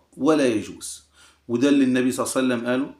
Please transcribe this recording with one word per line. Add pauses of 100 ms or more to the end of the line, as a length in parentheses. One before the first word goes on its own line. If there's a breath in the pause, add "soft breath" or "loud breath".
(180)
ولا
يجوز. (440 soft breath)
وده
اللي
النبي
صلى
الله
عليه
وسلم
قاله: